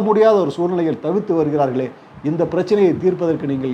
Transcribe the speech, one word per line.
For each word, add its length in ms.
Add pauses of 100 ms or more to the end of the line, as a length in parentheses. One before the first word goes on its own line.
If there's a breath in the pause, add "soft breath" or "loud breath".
முடியாத 320
ஒரு 140
சூழ்நிலையில் 500
தவித்து 320
வருகிறார்களே, 500 (420 loud breath)
இந்த 220
பிரச்சனையை 500
தீர்ப்பதற்கு 480
நீங்கள் 240